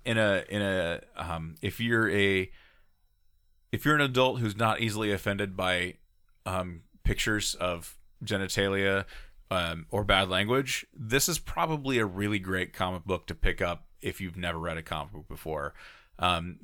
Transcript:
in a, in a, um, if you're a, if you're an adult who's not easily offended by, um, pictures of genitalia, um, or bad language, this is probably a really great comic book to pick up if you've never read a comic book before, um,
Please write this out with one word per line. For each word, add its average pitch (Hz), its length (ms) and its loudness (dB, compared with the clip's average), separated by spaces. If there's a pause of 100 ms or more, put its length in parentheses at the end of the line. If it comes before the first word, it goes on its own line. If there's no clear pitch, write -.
in 117 100 2
a, 104 320 4
in 101 140 -2
a, 92 380 0 (140)
um, 82 460 -6
if 98 180 -4
you're 113 320 2
a, 98 400 4 (1200)
if - 140 -4
you're 147 100 6
an 147 60 4
adult 127 400 4
who's 104 160 0
not 110 240 2
easily 107 320 0
offended 98 440 -2
by, 90 380 0 (520)
um, 92 360 -4 (220)
pictures 107 500 2
of 87 440 -4 (260)
genitalia, 98 800 2 (460)
um, 85 400 -2
or 120 140 0
bad 98 240 4
language, 113 640 0
this 120 340 0
is 165 120 0
probably 147 600 -2
a 113 60 4
really 104 340 0
great 92 360 -2
comic 90 300 -4
book 90 240 -2
to 80 60 -8
pick - 280 2
up 85 240 -2 (160)
if 95 180 -6
you've 90 160 -8
never 87 220 -2
read 82 180 -4
a 80 60 -6
comic 76 300 -6
book 76 140 -14
before, 76 460 -6 (460)
um, 87 460 0